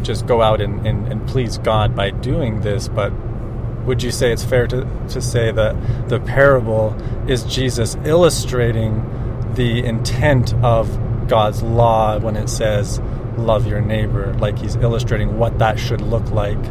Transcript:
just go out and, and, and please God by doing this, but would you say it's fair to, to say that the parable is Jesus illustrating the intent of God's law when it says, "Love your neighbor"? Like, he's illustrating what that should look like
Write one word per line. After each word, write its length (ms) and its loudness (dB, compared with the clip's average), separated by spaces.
just 220 -2
go 160 4
out 200 4
and, 260 -4
and, 240 -2
and 160 -6
please 320 -2
God 360 0
by 140 -2
doing 520 -2
this, 260 -2
but 240 -2
would 160 0
you 80 -4
say 240 0
it's 100 -4
fair 220 2
to, 220 -4
to 120 -4
say 300 0
that 240 2
the 120 0
parable 760 2
is 160 0
Jesus 600 -2
illustrating 1000 2
the 320 2
intent 800 2
of 640 0
God's 340 2
law 560 4
when 180 0
it 140 -2
says, 500 0
"Love 300 2
your 140 0
neighbor"? 580 0
Like, 180 0
he's 180 -4
illustrating 640 0
what 220 0
that 200 2
should 220 -2
look 300 -2
like 260 0